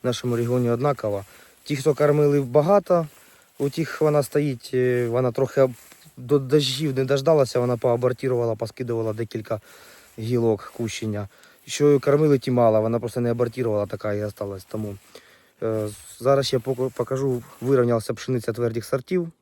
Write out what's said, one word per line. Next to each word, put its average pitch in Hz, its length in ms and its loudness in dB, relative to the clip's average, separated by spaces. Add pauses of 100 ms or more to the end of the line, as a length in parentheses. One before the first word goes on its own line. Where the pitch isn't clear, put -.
в - 40 -8
нашому 120 280 -2
регіоні 120 340 0
однакова. 117 560 -2 (380)
Ті, 147 120 -4
хто 135 180 0
кормили 147 480 4
багато, 160 680 2 (520)
у 139 100 0
тих - 320 -4
вона 147 220 4
стоїть, 147 500 -2
е, 123 340 2
вона 123 240 0
трохи 135 300 0
об-, 131 120 4 (440)
до 131 220 2
дощів 135 560 0
не 131 100 0
дождалася, 135 540 2
вона 123 180 0
поабортірувала, 120 760 0
поскидувала 113 580 -6
декілька 110 480 -8 (580)
гілок 113 580 0
кущення. 104 500 -6 (380)
Що 147 340 4
кормили, 147 400 4
ті 127 120 -4
мало, 113 300 4
вона 113 180 0
просто 120 220 -6
не 120 100 0
абортірувала, 117 540 -2
така 104 280 -8
і 104 100 -4
осталась. 101 400 -10
Тому, 104 340 -8 (680)
е, 110 260 -2 (300)
зараз 135 340 2
я 127 60 0
поку-, 127 300 -4
покажу, 131 540 -4 (180)
вирівнялася 120 520 0
пшениця 117 400 -4
твердих 117 320 -4
сортів 165 460 -4 (100)